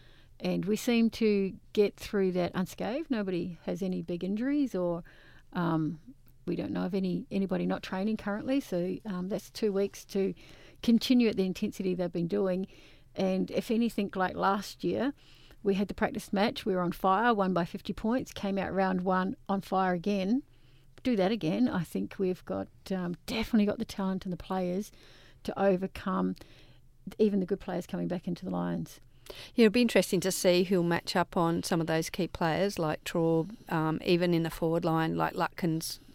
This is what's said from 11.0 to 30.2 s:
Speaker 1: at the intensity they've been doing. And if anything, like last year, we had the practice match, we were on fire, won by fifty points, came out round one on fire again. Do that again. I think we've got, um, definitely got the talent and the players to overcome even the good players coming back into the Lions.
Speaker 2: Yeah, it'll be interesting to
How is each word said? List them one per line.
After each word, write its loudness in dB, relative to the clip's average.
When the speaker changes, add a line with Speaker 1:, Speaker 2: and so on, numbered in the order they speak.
Speaker 1:
at 0
the 2
intensity -4
they've -2
been -2
doing. 0
And 0
if -2
anything, 0
like 0
last 0
year, 0
we 2
had 0
the -4
practice -4
match, 0
we 0
were 0
on 0
fire, 4
won 2
by 2
fifty -8
points, -2
came -4
out -2
round 2
one 0
on 2
fire 0
again. 0
Do 2
that 4
again. 2
I 0
think -6
we've -2
got, -6
um, -4
definitely 2
got 0
the -4
talent -4
and -6
the -6
players -2
to -2
overcome 2
even 4
the 0
good -4
players -6
coming -4
back -6
into -6
the -6
Lions. -4
Speaker 2:
Yeah, 8
it'll 8
be 4
interesting 4
to 0